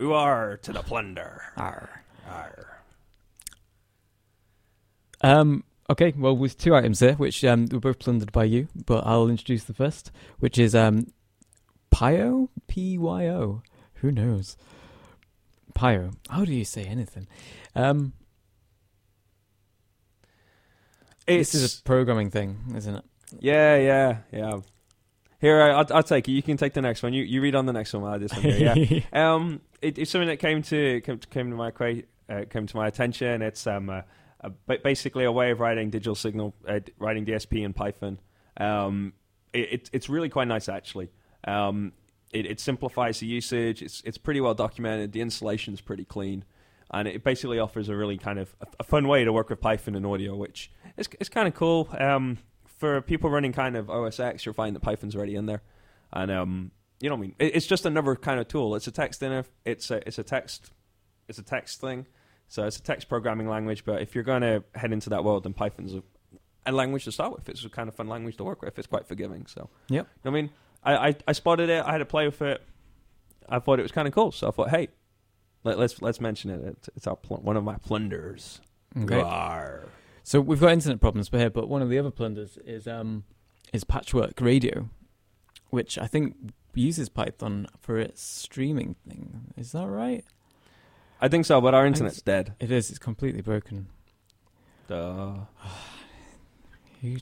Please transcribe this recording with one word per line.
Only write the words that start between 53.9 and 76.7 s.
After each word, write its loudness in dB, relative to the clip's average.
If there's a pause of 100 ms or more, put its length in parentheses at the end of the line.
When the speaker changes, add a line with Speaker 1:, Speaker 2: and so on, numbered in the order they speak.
Speaker 1:
O -2
S -6
X, -6
you'll -8
find -4
that -10
Python's -4
already -6
in -4
there. -6 (500)
And, -4
um, -4 (280)
you -6
know -2
what -8
I -8
mean? -12
It, 0
it's 0
just 0
another 0
kind -4
of -6
tool. -2
It's -6
a -10
text -6
interf-, -4 (200)
it's -6
a, -4
it's -10
a -8
text, -8 (580)
it's -18
a -18
text -8
thing. -10 (420)
So -4
it's -6
a -20
text -8
programming -2
language, -4
but -2
if -10
you're -2
gonna 0 (100)
head -6
into -6
that 0
world, 0
then -8
Python's -6
a, -12 (640)
a -2
language -2
to -8
start -4
with. -14
It's -14
a -14
kind -10
of -12
fun -10
language -10
to -10
work -10
with. -12
It's -14
quite -4
forgiving. -10
So, -18 (180)
Speaker 2:
Yep. -2 (160)
Speaker 1:
I -4
mean, -2 (320)
I, 4 (140)
I, -2 (120)
I 2
spotted 2
it. 0
I -2
had -2
a -4
play 0
with -4
it. -2 (880)
I -2
thought 4
it 0
was -6
kinda -2
cool. 2
So -4
I 2
thought, 0
hey, 2 (760)
let, 0
let's, 0
let's -4
mention -6
it. -8
It's, -14